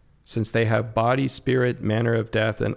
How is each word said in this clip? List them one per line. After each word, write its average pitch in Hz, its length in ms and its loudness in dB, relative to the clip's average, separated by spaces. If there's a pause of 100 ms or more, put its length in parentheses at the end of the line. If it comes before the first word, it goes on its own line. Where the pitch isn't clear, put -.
(240)
since - 260 -4
they 113 140 2
have 110 300 0
body, 131 340 2
spirit, 127 540 0
manner 113 320 2
of 113 160 -2
death, 110 320 0
and 110 140 -2